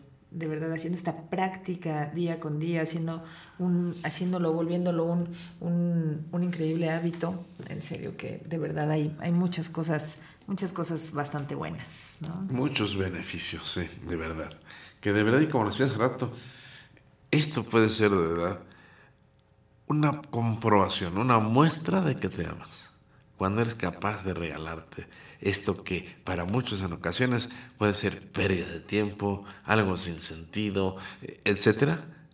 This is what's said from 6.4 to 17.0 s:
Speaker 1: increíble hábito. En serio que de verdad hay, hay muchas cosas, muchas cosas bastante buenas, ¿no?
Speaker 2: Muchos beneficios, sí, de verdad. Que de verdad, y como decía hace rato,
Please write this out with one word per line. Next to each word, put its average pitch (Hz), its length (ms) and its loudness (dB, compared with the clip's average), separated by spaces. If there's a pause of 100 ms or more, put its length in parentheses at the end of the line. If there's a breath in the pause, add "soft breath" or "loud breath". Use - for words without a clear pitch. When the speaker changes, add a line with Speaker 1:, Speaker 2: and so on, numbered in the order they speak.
Speaker 1:
increíble 165 460 0
hábito. 170 560 -2 (220)
En 151 140 -8
serio - 340 -6
que - 300 -8
de 165 120 -4
verdad 151 320 -2
hay, 151 300 0
hay 175 120 -2
muchas 170 380 2
cosas, 156 500 -2 (280 loud breath)
muchas 190 240 -2
cosas 165 400 -2
bastante 143 420 -4
buenas, - 680 -8
¿no? - 280 -6
Speaker 2:
Muchos 123 460 0
beneficios, 87 760 -4
sí, 87 180 -2 (200)
de 87 80 -2
verdad. 80 360 -6 (500 loud breath)
Que 104 100 2
de 104 120 6
verdad, 120 180 6
y 156 60 4
como 120 200 2
decía 127 180 2
hace 110 120 0
rato, 123 340 0 (1000 loud breath)